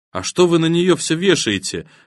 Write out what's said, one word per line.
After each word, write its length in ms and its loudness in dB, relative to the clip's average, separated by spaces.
«А 120 -8
что 240 2
вы 120 4
на 80 0
нее 300 2
все 180 -4
вешаете? 760 -2